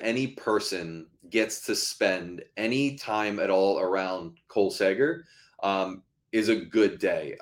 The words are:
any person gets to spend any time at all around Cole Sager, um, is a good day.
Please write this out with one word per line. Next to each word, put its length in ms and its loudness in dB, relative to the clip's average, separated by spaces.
any 240 0
person 800 -4
gets 360 0
to 100 -2
spend 680 -2
any 400 -2
time 440 -2
at 100 0
all 300 4
around 580 -2
Cole 240 2
Sager, 540 0
um, 400 -2
is 180 2
a 60 6
good 440 2
day. 420 -2